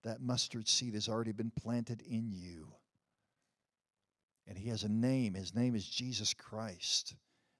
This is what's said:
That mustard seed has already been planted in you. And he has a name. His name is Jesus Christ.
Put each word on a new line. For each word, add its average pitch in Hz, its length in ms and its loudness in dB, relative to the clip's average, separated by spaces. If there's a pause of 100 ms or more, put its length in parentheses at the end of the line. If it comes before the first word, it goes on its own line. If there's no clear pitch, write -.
That 113 200 -6
mustard 123 440 0
seed 120 280 4
has 107 160 0
already 110 220 0
been 110 180 0
planted 117 520 -2
in 113 280 -2
you. 87 440 -8 (1700)
And 101 100 -10
he 101 140 -4
has 110 140 0
a 107 40 2
name. 113 460 4
His 92 200 -4
name 120 200 4
is 101 120 0
Jesus 120 460 -2
Christ. - 840 -2 (440)